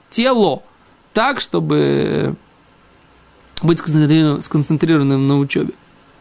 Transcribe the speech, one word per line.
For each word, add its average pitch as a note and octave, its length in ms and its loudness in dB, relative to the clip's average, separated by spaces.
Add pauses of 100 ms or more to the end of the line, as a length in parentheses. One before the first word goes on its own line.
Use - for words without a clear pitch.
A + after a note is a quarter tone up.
тело A3+ 540 0 (500)
так, B3 260 -2
чтобы D3 960 -2 (1300)
быть E3 180 0
сконцентриров-, D3+ 640 2
сконцентрированным C#3+ 840 0
на C#3+ 120 2
учебе. - 340 -4 (480)